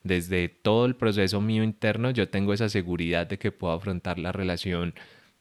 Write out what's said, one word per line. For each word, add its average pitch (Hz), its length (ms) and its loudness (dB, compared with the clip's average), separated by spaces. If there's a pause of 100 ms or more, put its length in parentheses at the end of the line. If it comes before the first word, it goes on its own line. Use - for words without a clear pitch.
desde 90 460 0
todo 113 380 2
el 127 100 0
proceso 101 440 2
mío 110 240 2
interno, 110 460 0
yo 110 180 0
tengo 98 240 0
esa 107 160 2
seguridad 85 580 0
de 98 120 -6
que 101 140 -2
puedo 85 220 -2
afrontar 90 440 -4
la 90 140 -4
relación 90 600 -2 (460)